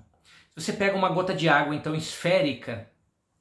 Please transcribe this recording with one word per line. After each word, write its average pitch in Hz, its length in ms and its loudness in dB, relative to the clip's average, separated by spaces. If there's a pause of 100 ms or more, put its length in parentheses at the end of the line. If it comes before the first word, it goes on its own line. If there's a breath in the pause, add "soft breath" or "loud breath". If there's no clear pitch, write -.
(500 soft breath)
Se - 160 -12
você 214 80 -2
pega 196 240 0
uma 185 100 2
gota 175 260 0
de 160 140 0
água, 147 260 4
então, 156 220 -4
esférica, 147 960 -2 (500)